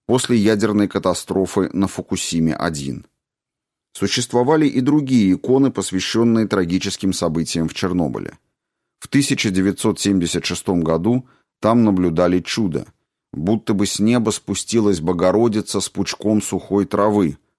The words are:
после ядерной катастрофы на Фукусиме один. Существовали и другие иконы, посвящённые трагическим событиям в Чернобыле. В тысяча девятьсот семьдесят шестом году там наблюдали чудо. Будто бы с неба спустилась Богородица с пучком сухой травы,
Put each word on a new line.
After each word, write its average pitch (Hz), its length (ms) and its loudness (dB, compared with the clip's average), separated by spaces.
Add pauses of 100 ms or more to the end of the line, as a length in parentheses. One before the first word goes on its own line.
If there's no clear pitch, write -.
после 123 300 2
ядерной 104 500 2
катастрофы 92 880 -2
на 95 160 0
Фукусиме 82 640 -2
один. 69 520 -6 (880)
Существовали 131 760 0
и 131 120 -2
другие 127 540 4
иконы, 131 380 2
посвящённые 113 720 0
трагическим 95 680 -2
событиям 82 560 -2
в - 60 -10
Чернобыле. 73 640 -4 (640)
В - 80 -20
тысяча 135 420 0
девятьсот 95 480 0
семьдесят 90 460 0
шестом 87 380 -2
году 87 440 0 (340)
там 117 220 4
наблюдали 90 560 2
чудо. 87 480 -4 (460)
Будто 104 420 -2
бы 98 120 0
с - 120 -6
неба 110 320 2
спустилась 101 720 0
Богородица 95 800 0
с - 80 -6
пучком 104 520 -2
сухой 98 460 -2
травы, 101 520 2 (200)